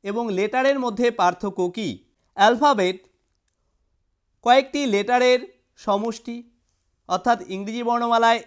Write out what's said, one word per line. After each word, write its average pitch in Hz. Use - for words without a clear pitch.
এবং 220
লেটারের 247
মধ্যে 240
পার্থক্য 185
কী? 175
অ্যালফাবেট 214
কয়েকটি 269
লেটারের 247
সমষ্টি, 226
অর্থাৎ 233
ইংরেজি 208
বর্ণমালায় 233